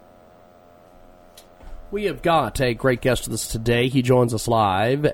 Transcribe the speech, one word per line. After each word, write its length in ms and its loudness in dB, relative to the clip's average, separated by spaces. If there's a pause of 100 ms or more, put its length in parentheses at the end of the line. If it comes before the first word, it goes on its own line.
(1900)
We 140 -6
have 160 -2
got 400 2
a 140 2
great 260 0
guest 260 0
with 80 -8
us 140 -8
today. 400 0
He 140 0
joins 320 2
us 120 -6
live. 680 0